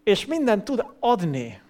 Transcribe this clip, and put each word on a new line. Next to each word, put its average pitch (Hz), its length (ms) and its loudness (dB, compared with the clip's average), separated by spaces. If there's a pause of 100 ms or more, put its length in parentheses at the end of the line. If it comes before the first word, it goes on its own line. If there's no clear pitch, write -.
és 196 240 2
mindent 262 380 0
tud 254 200 -4 (140)
adni, 143 720 -2